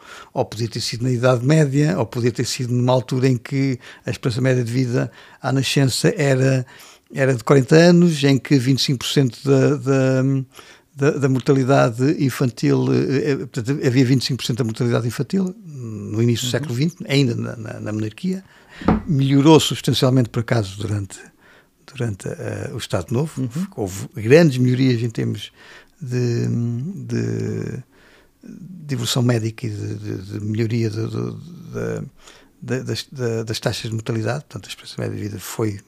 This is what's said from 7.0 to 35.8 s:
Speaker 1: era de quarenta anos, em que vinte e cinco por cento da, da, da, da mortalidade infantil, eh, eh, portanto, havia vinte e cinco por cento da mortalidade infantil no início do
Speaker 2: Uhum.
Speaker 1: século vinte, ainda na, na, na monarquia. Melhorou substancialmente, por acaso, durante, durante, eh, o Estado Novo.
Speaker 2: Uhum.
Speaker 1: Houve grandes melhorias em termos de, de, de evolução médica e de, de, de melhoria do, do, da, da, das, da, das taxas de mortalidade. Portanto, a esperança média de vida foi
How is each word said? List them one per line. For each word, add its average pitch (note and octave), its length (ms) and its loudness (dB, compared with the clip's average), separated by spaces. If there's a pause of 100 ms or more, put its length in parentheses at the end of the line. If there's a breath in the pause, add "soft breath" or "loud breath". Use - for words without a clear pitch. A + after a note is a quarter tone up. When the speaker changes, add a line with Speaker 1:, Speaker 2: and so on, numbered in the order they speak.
Speaker 1:
era C3+ 220 2
de A#2 100 -4
quarenta C#3 320 6
anos, E3+ 480 6
em C#3 140 6
que D3 220 2
vinte B2 200 2
e - 40 -2
cinco C3 160 0
por - 80 -6
cento C3 360 0
da, C3+ 320 4
da, C3 480 2 (720 loud breath)
da, C#3 220 2
da C3 120 2
mortalidade C3+ 960 2
infantil, C3 680 0
eh, C3+ 380 0
eh, C3+ 60 0
portanto, A#2+ 340 -6 (140)
havia C3 200 4
vinte B2 160 4
e - 40 -4
cinco C3+ 120 -4
por - 80 -10
cento A#2+ 140 -2
da C3+ 40 0
mortalidade A#2+ 440 -2
infantil F#3 480 -4 (100)
no A2 560 -6
início A#2 220 2
do B2+ 40 -4
Speaker 2:
Uhum. B2 40 -4
Speaker 1:
século B2+ 220 -4
vinte, C#3+ 240 -2 (100)
ainda C#3 280 2
na, A#2 200 -6
na, A2 240 -12
na A2 120 -8
monarquia. A2 520 -6 (640 loud breath)
Melhorou C#3 520 6
substancialmente, B2+ 680 2
por - 120 -6
acaso, G#2+ 360 -2
durante, G2+ 420 -6 (720 soft breath)
durante, G#2+ 340 -6
eh, G#2+ 460 -8
o B2 40 -10
Estado - 360 -4
Novo. C#3 280 -2
Speaker 2:
Uhum. C3 340 -6
Speaker 1:
Houve G2 400 -6
grandes B2+ 420 6
melhorias B2+ 440 2
em A#2+ 80 -2
termos A2+ 420 -6 (500 loud breath)
de, B2 460 -2 (580)
de, A2+ 760 -6 (580 soft breath)
de D#3+ 520 -14
evolução A#2+ 280 -2
médica A#2 460 0
e - 20 -6
de, G#2 260 -8
de, G#2+ 220 -8
de G2+ 220 -10
melhoria A2 500 -2
do, A2 200 -6
do, A#2 240 -6 (400)
da, A2+ 300 -6 (580 loud breath)
da, B2 220 -6
das, A#2 280 -6
da, A#2 320 -4
das A2 160 -6
taxas - 300 -4
de - 20 -10
mortalidade. A2+ 540 -4
Portanto, - 200 -16
a - 40 -16
esperança - 280 -18
média G#2+ 180 -6
de G2+ 80 -10
vida G2+ 160 -10
foi G#2 480 -6